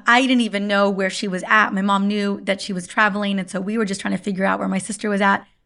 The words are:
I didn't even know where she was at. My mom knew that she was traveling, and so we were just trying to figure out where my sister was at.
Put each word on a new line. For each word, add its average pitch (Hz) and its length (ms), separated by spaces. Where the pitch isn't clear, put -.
I 240 160
didn't 254 180
even 202 260
know 202 220
where 190 220
she 202 180
was 185 180
at. 208 280
My 190 80
mom 202 260
knew 202 360
that 196 180
she 208 100
was 180 140
traveling, 202 520
and 190 120
so 190 100
we 208 160
were 226 80
just 190 160
trying 196 160
to 185 60
figure 196 240
out 190 120
where 196 100
my 190 100
sister 208 320
was 202 100
at. 202 260